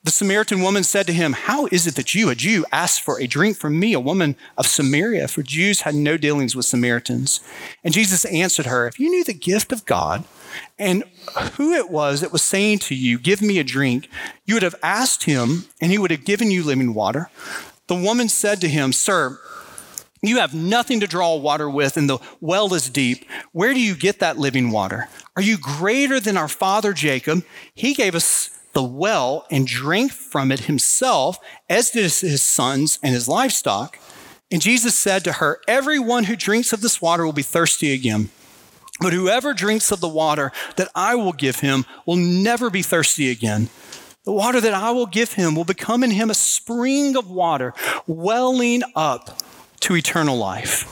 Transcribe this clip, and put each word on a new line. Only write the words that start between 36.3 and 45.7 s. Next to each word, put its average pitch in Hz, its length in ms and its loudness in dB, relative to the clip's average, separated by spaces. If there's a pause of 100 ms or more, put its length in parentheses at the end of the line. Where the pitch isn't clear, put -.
drinks 226 380 0
of 202 80 -6
this - 180 -2
water 170 240 2
will 160 80 0
be 143 100 -2
thirsty 156 520 0
again. 110 340 0 (720)
But 175 140 2
whoever 233 400 0
drinks 208 360 0
of 165 100 0
the 170 100 -2
water 151 420 0 (240)
that 190 180 -2
I 196 200 0
will 202 180 0
give 135 280 -2
him 135 260 0 (180)
will 175 120 0
never 196 520 2
be 185 140 -2
thirsty 147 480 0
again. 110 400 0 (540)
The 196 80 -2
water 233 280 2
that 214 140 2
I 208 160 0
will 247 160 0
give 214 260 0
him 170 220 2
will 165 100 0
become 226 400 0